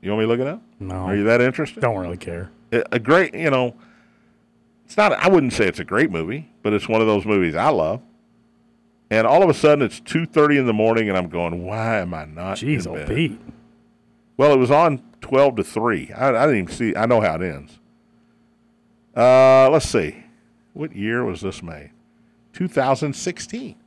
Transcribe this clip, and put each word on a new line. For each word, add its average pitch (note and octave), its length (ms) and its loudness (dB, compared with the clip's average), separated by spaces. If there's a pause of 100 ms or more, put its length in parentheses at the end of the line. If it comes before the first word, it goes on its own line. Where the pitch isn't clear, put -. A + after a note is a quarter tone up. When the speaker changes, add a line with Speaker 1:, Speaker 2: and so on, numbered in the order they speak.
Speaker 1:
You F2+ 80 -8
want G#2+ 100 -2
me A2 60 0
to - 20 -2
look A#2+ 120 0
it C3 60 -4
up? F3+ 160 -10 (160)
Speaker 2:
No. F#2 160 -10
Speaker 1:
Are F#2 220 -4
you G2+ 80 0
that A#2 160 4
interested? C3 400 -2
Speaker 2:
Don't A#2 180 -2
really F2+ 200 -8
care. E2+ 320 -12 (220)
Speaker 1:
A, A#2 100 0 (100)
a B2 60 0
great, D3+ 360 2
you D#3+ 160 -2
know, B2+ 240 0 (1080)
it's - 120 -12
not, G#3 160 2
I - 160 0
wouldn't D#3 240 4
say G#2+ 140 0
it's F2 120 -2
a E2+ 60 -8
great A2+ 260 0
movie, F#2 400 -8 (120)
but G#2+ 100 0
it's G#2 160 -2
one A2 120 2
of A2 60 4
those G#2+ 180 2
movies F#2+ 300 0
I G2 140 0
love. G2+ 320 -2 (1080)
And A2 160 2
all D3 160 4
of F3+ 80 4
a C#3 40 4
sudden, D3 300 4
it's - 160 -6
two - 240 -4
thirty D3 320 2
in C3+ 80 2
the A#2+ 80 0
morning, A2 380 2
and F#2+ 80 0
I'm F2+ 100 -4
going, E2+ 380 -4
"Why A2 320 -4
am F2+ 160 -6
I D#2 100 -10
not F2 320 -10
Speaker 2:
Jeez, B2+ 300 -4
Speaker 1:
in F2 60 -12
Speaker 2:
oh, - 20 -10
Speaker 1:
bed?" D2 140 -10
Speaker 2:
Pete. F3 300 -4 (1000)
Speaker 1:
Well, C#3+ 160 4
it C3 40 4
was B2 120 2
on D3 320 2 (180)
twelve C3+ 360 2
to A2 80 -2
three. A#2 480 -4
I, C3 180 -2
I B2 160 2
didn't B2 160 2
even F2 120 -8
see. A2+ 220 -2
I A2 80 0
know A#2 160 2
how F2+ 140 0
it D#2+ 80 -6
ends. C#2+ 360 -12 (1400)
Uh, C3 540 6
let's D3 180 2
see. - 380 -4 (480)
What D3+ 240 -12
year A#2 300 -4
was F2 160 -8
this F#2+ 200 -8
made? D#2 280 -16 (640)
Two F3+ 140 -6
thousand C#3 440 -2
sixteen. G#3 640 -12 (100)